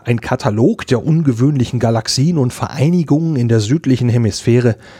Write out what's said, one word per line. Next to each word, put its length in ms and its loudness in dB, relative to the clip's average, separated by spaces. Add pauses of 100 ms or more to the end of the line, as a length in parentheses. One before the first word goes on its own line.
ein 160 -2
Katalog 680 -2
der 180 -2
ungewöhnlichen 720 0
Galaxien 580 0
und 160 0
Vereinigungen 840 0
in 120 0
der 120 2
südlichen 480 0
Hemisphäre, 680 2 (240)